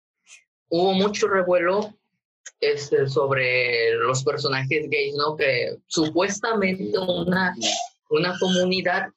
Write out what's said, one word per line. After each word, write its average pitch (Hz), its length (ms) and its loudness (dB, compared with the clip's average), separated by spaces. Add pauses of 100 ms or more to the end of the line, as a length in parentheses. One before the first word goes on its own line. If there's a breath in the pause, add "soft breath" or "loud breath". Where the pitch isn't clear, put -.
(680 loud breath)
hubo 180 240 2
mucho 208 340 2
revuelo, 180 680 2 (680)
este, 143 480 0
sobre 127 880 2
los 123 280 0
personajes 139 640 -2
gays, 143 260 -2
¿no? 151 200 -2
Que 135 420 -2 (100)
supuestamente 196 1120 0
una, 180 560 0 (540)
una 160 300 0
comunidad 185 760 0